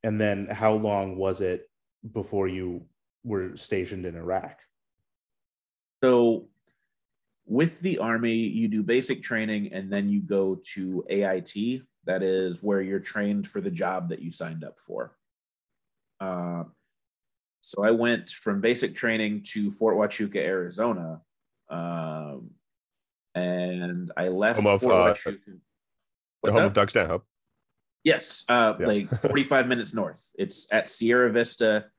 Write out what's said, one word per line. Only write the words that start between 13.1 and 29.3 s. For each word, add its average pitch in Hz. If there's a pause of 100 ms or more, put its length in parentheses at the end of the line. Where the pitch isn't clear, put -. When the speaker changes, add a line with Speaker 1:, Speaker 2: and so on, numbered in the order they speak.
Speaker 2:
for 101
the 95
job 90
that -
you 85
signed 82
up -
for. 55 (1000)
Uh, 87 (960)
so -
I 110
went 117
from 101
basic 120
training 107 (100)
to 104
Fort 107
Huachuca, 104
Arizona, 87 (480)
um, 80 (840)
and 90
I 87
left 104
Speaker 3:
Home 104
of, 101
Speaker 2:
Fort 123
Speaker 3:
uh, 90
Speaker 2:
Huachuca. 98
Speaker 3:
the 92 (800)
Speaker 2:
What's 101
Speaker 3:
home -
Speaker 2:
up? 101
Speaker 3:
of -
Doug 104
Stanhope. 90 (800)
Speaker 2:
Yes, -
uh, 117
Speaker 3:
Yeah. 85
Speaker 2:
like, 104
Speaker 3:
<laughs> 117
Speaker 2:
forty-five 135